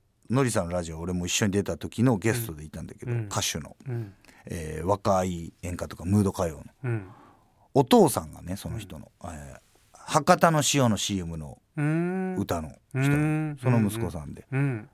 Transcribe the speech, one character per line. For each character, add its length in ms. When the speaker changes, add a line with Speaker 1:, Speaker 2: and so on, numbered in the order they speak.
Speaker 1:
ー、 40
ノ 100
リ 80
さ 100
ん 60
の 40
ラ 120
ジ 100
オ、 60
俺 120
も 140
一 80
緒 140
に 40
出 120
た 140
時 260
の 140
ゲ 160
ス 140
ト 60
で 100
い 60
た 120
ん 60
だ 80
け 100
ど、 60
Speaker 2:
う 40
ん。 100
Speaker 1:
歌 160
手 180
の、 160
Speaker 2:
う 40
ん。 220
Speaker 1:
え 380
ー、 20
若 400
い 280
演 100
歌 140
と 100
か 80
ム 160
ー 20
ド 60
歌 180
謡 100
の。 60
Speaker 2:
う 20
ん。 220
Speaker 1:
お 100
父 260
さ 120
ん 120
が 80
ね、 140
そ 140
の 80
人 220
の、 120
Speaker 2:
う 40
ん。 40
Speaker 1:
え 20
ー、 260
博 440
多 140
の 120
塩 160
の 60
シ 200
ー 60
エ 40
ム 120
の 220
Speaker 2:
う 60
ー 20
ん。 540
Speaker 1:
歌 240
の 80
人、 60
Speaker 2:
う 20
ー 60
ん。 80
Speaker 1:
そ 80
の 160
息 140
子 120
さ 120
ん 100
で、 180
Speaker 2:
う 60
ん 20
う 40
ん。 300